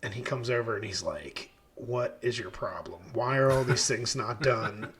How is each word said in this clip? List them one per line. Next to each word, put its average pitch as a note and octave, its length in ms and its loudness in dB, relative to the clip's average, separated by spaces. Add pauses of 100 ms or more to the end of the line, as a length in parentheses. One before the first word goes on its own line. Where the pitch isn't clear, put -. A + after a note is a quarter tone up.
And A2+ 120 -4
he A#2+ 80 -6
comes A#2+ 280 -4
over A#2 260 2
and G#2 100 -4
he's G2 180 -4
like, E2+ 480 -6 (240)
What A#2+ 460 -2
is A#2 180 0
your G2 100 -6
problem? - 520 -8 (120)
Why B2+ 240 2
are C3+ 140 8
all C3 120 6
these B2 240 4
things A#2 280 0
not A#2 260 -2
done? A2 580 0